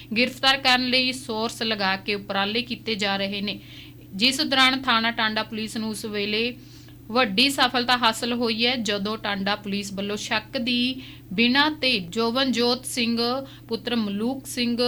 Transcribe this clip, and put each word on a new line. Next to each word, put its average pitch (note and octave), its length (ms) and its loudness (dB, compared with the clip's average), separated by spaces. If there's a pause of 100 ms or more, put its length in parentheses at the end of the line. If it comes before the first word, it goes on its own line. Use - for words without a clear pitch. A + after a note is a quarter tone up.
(140)
ਗ੍ਰਿਫਤਾਰ B3+ 440 2
ਕਰਨ B3+ 280 4
ਲਈ B3+ 260 2
ਸੋਰਸ A3+ 520 -4
ਲਗਾ G3+ 320 0
ਕੇ G3+ 200 -4
ਉਪਰਾਲੇ G3+ 460 -2
ਕੀਤੇ A3+ 340 -6
ਜਾ G3 200 0
ਰਹੇ G3 260 -4
ਨੇ, G#3 180 -4 (560)
ਜਿਸ C4 260 2
ਦੌਰਾਨ C4 400 4
ਥਾਣਾ A#3 300 2
ਟਾਂਡਾ A3 320 0
ਪੁਲਿਸ G#3+ 340 -6
ਨੂੰ A3 120 -4
ਉਸ G#3+ 160 -6
ਵੇਲੇ G#3+ 520 -2 (540)
ਵੱਡੀ A#3 380 4
ਸਫਲਤਾ B3+ 480 2
ਹਾਸਲ A#3+ 360 2
ਹੋਈ A#3 320 2
ਹੈ, B3+ 100 2
ਜਦੋਂ G#3 420 -2
ਟਾਂਡਾ G3+ 380 -2
ਪੁਲਿਸ G3+ 380 -4
ਵੱਲੋਂ G3+ 240 -4
ਸ਼ੱਕ A3 400 -2
ਦੀ B3 440 0 (320)
ਬਿਨਾਂ B3+ 380 4
ਤੇ B3+ 280 2
ਜੋਵਨਜੋਤ A#3 840 0
ਸਿੰਘ A#3 340 0 (480)
ਪੁੱਤਰ A#3 280 -4
ਮਲੂਕ A3+ 520 -2
ਸਿੰਘ A#3+ 300 0 (100)